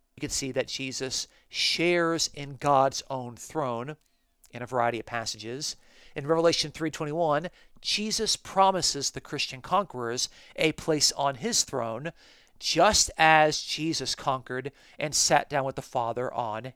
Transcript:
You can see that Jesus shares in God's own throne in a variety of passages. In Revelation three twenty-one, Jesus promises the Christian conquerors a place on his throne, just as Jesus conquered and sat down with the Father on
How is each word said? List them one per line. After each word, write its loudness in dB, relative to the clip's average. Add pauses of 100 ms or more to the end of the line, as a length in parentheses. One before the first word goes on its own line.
(160)
You -20
can -6
see -4
that 0
Jesus -6 (220)
shares 2
in -10
God's 4
own -8
throne -6 (540)
in -12
a -10
variety 0
of -10
passages. -8 (400)
In -6
Revelation 4
three -4
twenty-one, -2 (320)
Jesus -2
promises 2
the -10
Christian -6
conquerors -2 (260)
a 4
place 2
on 0
his -2
throne, -6 (460)
just 4
as 6
Jesus -4
conquered -4 (260)
and -4
sat 4
down 0
with -4
the -4
Father -2
on -4